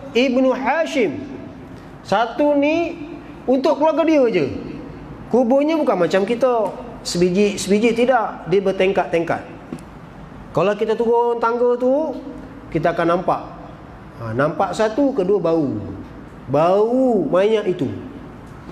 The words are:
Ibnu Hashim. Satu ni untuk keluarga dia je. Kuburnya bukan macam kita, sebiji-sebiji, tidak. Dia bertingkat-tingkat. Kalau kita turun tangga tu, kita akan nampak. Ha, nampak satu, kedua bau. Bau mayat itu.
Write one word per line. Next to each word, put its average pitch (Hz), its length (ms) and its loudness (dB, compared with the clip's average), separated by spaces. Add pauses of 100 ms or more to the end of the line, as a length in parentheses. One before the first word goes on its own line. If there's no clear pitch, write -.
(120)
Ibnu 262 400 4
Hashim. 262 640 0 (880)
Satu 262 560 2
ni 330 480 -2 (400)
untuk 269 320 2
keluarga 311 240 4
dia 302 260 4
je. 165 220 0 (800)
Kuburnya 277 480 4
bukan 254 160 2 (100)
macam 190 220 2
kita, 233 480 2 (260)
sebiji-sebiji, 202 960 2
tidak. 240 540 2
Dia 196 100 4
bertingkat-tingkat. 185 800 0 (1120)
Kalau 185 200 2
kita 214 240 0
turun 233 420 2
tangga 240 380 2
tu, 254 400 2 (560)
kita 165 240 2
akan 170 180 2
nampak. 170 260 0 (800)
Ha, 113 160 -6
nampak 156 400 0
satu, 277 400 2
kedua 196 240 2
bau. 160 400 0 (720)
Bau 214 800 4
mayat 202 380 4
itu. 147 180 0 (840)